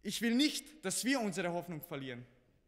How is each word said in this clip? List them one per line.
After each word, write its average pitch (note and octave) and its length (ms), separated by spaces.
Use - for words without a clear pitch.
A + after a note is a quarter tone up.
Ich G3+ 200
will A#3 120
nicht, - 500
dass F#3 200
wir C4 160
unsere F#3 320
Hoffnung E3+ 300
verlieren. C3 420